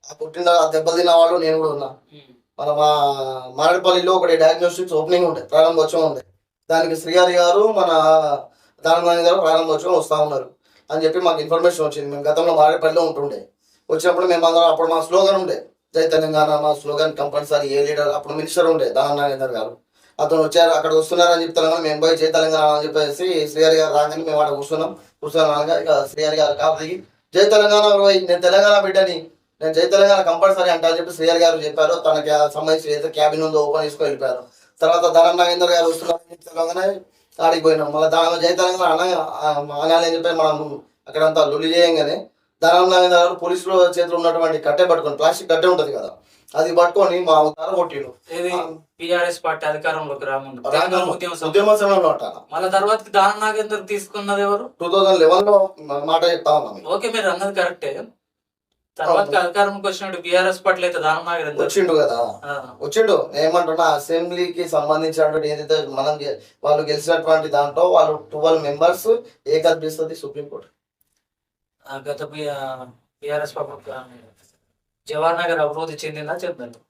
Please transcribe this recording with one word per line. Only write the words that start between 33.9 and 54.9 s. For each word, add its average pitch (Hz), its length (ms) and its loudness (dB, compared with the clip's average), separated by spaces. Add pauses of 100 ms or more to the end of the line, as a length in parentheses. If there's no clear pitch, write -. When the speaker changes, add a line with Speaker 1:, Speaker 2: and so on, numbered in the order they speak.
Speaker 1:
వెళ్ళిపోయారు. 131 340 -6 (360)
తర్వాత 170 320 2
దానం 170 240 6
నాగేందర్ 175 340 2
గారు 170 140 2
వస్తున్నారు 165 440 -2
అని 175 40 -20
చెప్పి - 120 -20
తెలవగానే 175 560 -4 (420)
ఆడికి 165 200 0
పోయినాం. 151 300 0
మళ్ళీ 156 180 0
దానం 165 300 0
"జై 170 80 2
తెలంగాణ" 180 520 0
అన-, 180 180 0
ఆ, 147 640 -4
అనాలి 165 240 2
అని 165 80 -2
చెప్పి 165 160 -2
మనం 156 520 -2 (260)
అక్కడంతా 156 360 2
లొల్లి 151 340 -2
చేయంగానే 160 480 0 (360)
దానం 180 280 4
నాగేందర్ 180 280 4
గారు 175 160 4
పోలీసుల 180 380 -4
చేతిలో 175 440 2
ఉన్నటువంటి 165 420 0
కట్టె 151 260 0
పట్టుకొని, 160 320 0
ప్లాస్టిక్ 135 340 0
కట్టె 165 180 2
ఉంటది 151 240 0
కదా, - 180 -8 (440)
అది 170 220 0
పట్టుకొని 175 440 2
మా 156 380 2
కారు 180 180 -6
కొట్టిండు. 143 380 -6 (180)
Speaker 2:
ఏది? 175 200 -6
Speaker 1:
ఆ, 170 180 -4
Speaker 2:
బీఆర్ఎస్ 170 760 -4
పార్టీ 156 220 -6
అధికారంలోకి 151 600 -6
రాముందు 135 440 -8
Speaker 1:
రాముందు 180 400 0
Speaker 2:
ఉద్యమ 175 240 -8
సమయంలో. 160 140 -8
Speaker 1:
ఉద్యమ 208 280 4
సమయంలో 196 340 2
అంటాను. - 300 -6 (120)
Speaker 2:
మళ్ళా 180 160 -4
తర్వాతకి 202 420 0
దానం 202 300 2
నాగేందర్ 214 460 -4
తీసుకున్నది 202 560 -6
ఎవరు? 202 280 -2 (100)
Speaker 1:
టూ 175 80 -6
థౌజండ్ 190 320 4